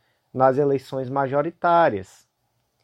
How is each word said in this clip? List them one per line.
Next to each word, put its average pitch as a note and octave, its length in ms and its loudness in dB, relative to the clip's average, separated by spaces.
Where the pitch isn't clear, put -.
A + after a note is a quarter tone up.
nas C3 240 2
eleições C#3 500 -4
majoritárias. C#3 1200 -2